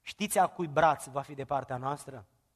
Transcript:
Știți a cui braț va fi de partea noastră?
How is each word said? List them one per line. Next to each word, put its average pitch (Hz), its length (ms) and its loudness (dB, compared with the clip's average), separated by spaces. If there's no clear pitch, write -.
Știți - 380 -2
a 180 80 6
cui 175 200 -4
braț 151 380 4
va 135 160 -6
fi 147 120 -12
de 139 120 -8
partea 131 320 -4
noastră? 131 480 -6